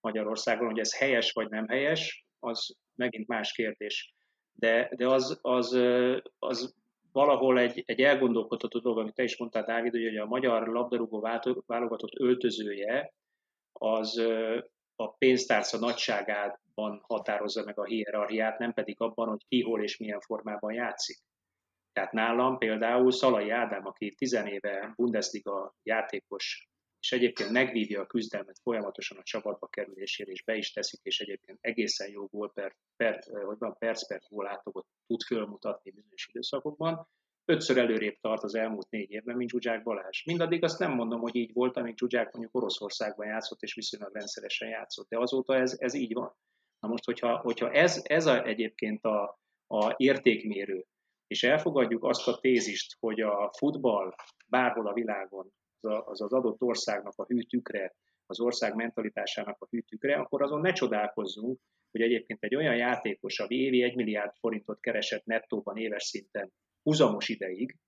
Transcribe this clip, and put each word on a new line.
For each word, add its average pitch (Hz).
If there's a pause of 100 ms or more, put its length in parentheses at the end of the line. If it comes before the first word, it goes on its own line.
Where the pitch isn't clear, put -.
Magyarországon. 110
Hogy 110
ez 107
helyes 131
vagy 110
nem 110
helyes, 147 (120)
az - (200)
megint 110
más 110
kérdés. - (400)
De, 117
de 123
az, 131
az, 123
ö, 123 (220)
az 123 (360)
valahol 131
egy, 120
egy 117
elgondolkodható 120
dolog, 117
amit 110
te 127
is 110
mondtál, 113
Dávid, 117
hogy, 117
hogy 110
a 107
magyar 117
labdarúgó 117
válto-, 117
válogatott 117
öltözője 113 (580)
az, 110
ö, 113 (360)
a 110
pénztárca 123
nagyságában 104
határozza 104
meg 104
a 101
hierarchiát, 107
nem 117
pedig 107
abban, 113
hogy 107
ki, 123
hol 110
és 104
milyen 104
formában 107
játszik. - (760)
Tehát 98
nálam 120
például 117
Szalai 113
Ádám, 107
aki 101
tizen 117
éve 101
Bundesliga 101
játékos, - (320)
és -
egyébként 117
megvívja 113
a 92
küzdelmet 101
folyamatosan 104
a -
csapatba -
kerülésért, 98
és 92
be 110
is 107
teszik, -
és -
egyébként 101
egészen 113
jó 101
gól 104
per, 98 (200)
per, 113 (120)
ö, 104
hogy 104
van, 110
perc 113
per 95
gól 104
átlagot 98 (220)
tud 117
fölmutatni 107
bizonyos -
időszakokban, 151 (380)
ötször 151
előrébb 110
tart 107
az 104
elmúlt 110
négy 101
évben, 110
mint 123
Zsuzsák 113
Balázs. 98
Mindaddig 170
azt 160
nem 170
mondom, 117
hogy 113
így 113
volt, 123
amíg 117
Zsuzsák 123
mondjuk 117
Oroszországban 107
játszott, 110
és -
viszonylag 104
rendszeresen 104
játszott, 107
de 117
azóta 131
ez, 127
ez 127
így 120
van. 120 (440)
Na 107
most, 117
hogyha, 117
hogyha 117
ez, 170
ez 160
a, 131
egyébként 110
a, 104 (280)
a 110
értékmérő, 107 (420)
és -
elfogadjuk 135
azt 120
a 120
tézist, 110
hogy 110
a 104
futball 107 (340)
bárhol 117
a 101
világon 98 (260)
az 110
a-, 107
az, 107
az 107
adott 123
országnak 104
a -
hű 120
tükre, 110 (300)
az 95
ország 117
mentalitásának 107
a -
hű 117
tükre, 139
akkor 143
azon 147
ne 139
csodálkozzunk, 110 (320)
hogy 110
egyébként 117
egy 110
olyan 143
játékos, 120
ami 120
évi 127
egy 123
milliárd 104
forintot 110
keresett 107
nettóban 107
éves 107
szinten 98 (280)
huzamos 143
ideig 101 (100)